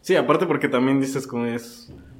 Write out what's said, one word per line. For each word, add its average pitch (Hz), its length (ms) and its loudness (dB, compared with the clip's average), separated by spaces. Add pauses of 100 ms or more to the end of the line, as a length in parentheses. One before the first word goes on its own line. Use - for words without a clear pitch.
Sí, 196 140 2
aparte 147 300 2
porque 143 220 0
también 135 320 2
dices 135 260 -4
como 120 200 -4
es, - 440 -10 (300)